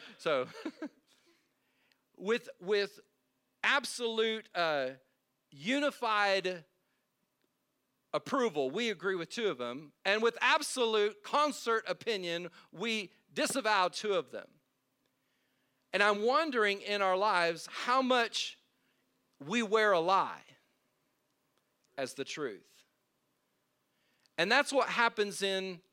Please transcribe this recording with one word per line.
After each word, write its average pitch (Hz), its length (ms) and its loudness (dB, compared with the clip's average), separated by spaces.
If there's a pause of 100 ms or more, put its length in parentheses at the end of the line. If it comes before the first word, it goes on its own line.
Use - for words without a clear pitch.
(200)
so 139 280 0 (920)
<laughs> - 800 -20
with, 226 300 -2 (140)
with 196 380 -2 (640)
absolute, 226 920 0
uh, 151 360 0 (600)
unified 202 1120 0 (1500)
approval, 151 560 0
we 220 220 -2
agree 185 240 -2
with 165 140 -6
two 226 200 -2
of 139 80 -2
them, 123 360 -8 (120)
and 208 160 2
with 233 200 2
absolute 226 840 2
concert 254 640 0
opinion, 175 640 -4 (220)
we 214 380 -4 (240)
disavow 214 540 2
two 202 260 -2
of 160 160 -2
them. 104 180 -12 (1500)
And 190 100 4
I'm 208 200 4
wondering 240 580 2
in 202 200 -2
our 185 160 2
lives 175 540 0
how 254 300 0
much 247 560 0 (880)
we 226 180 0
wear 214 300 4
a 170 60 6
lie 165 440 2 (1500)
as 127 160 -8
the 135 120 -8
truth. 117 360 -8 (1800)
And 180 140 2
that's 277 220 2
what 226 160 2
happens 208 520 0
in 190 380 -4 (140)